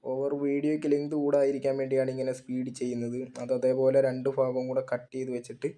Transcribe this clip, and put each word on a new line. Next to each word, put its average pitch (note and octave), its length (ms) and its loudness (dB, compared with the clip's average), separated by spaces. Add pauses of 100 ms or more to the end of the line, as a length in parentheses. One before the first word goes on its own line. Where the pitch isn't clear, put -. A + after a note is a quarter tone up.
ഓവർ C3+ 320 -2
വീഡിയോയ്ക്ക് D3 520 0
ലെങ്ത് D3 260 2
കൂടാതിരിക്കാൻ C#3 640 2
വേണ്ടിയാണ് C3 340 2
ഇങ്ങനെ C3 220 -2
സ്പീഡ് B2+ 400 -4
ചെയ്യുന്നത്. A#2+ 460 -4 (200)
അത് B2 140 -2
അതേപോലെ C3 480 4
രണ്ട് C3 300 0
ഭാഗവും C3 360 0
കൂടെ C3 180 -2
കട്ട് - 280 -6
ചെയ്ത് C3 180 -6
വെച്ചിട്ട് B2 480 -6